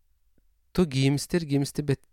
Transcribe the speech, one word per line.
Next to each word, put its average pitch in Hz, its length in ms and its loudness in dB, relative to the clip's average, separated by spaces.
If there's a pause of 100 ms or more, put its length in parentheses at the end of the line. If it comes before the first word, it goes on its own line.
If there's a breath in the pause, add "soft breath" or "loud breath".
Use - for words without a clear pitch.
(760)
tu 185 80 4
gimsti 139 560 0
ir 165 80 -4
gimsti, 143 380 -2
bet 139 160 -2 (120)